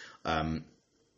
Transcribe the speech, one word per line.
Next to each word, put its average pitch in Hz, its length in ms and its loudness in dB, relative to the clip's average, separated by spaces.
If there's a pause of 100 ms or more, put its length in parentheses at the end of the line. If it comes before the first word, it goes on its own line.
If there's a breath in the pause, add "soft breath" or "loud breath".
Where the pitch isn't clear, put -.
(240 loud breath)
Um, 80 400 2 (540)